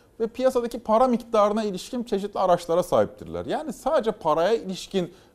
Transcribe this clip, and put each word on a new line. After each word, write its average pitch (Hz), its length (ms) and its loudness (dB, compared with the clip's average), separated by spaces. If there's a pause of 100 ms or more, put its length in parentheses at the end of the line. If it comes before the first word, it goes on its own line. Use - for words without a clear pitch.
(200)
ve 226 60 0
piyasadaki 247 520 -2
para 226 300 4
miktarına 220 560 2
ilişkin 208 400 -6
çeşitli 202 360 -4
araçlara 175 420 2
sahiptirler. 90 640 0
Yani 254 260 -6
sadece 254 400 0
paraya 165 420 2
ilişkin 190 580 -4 (220)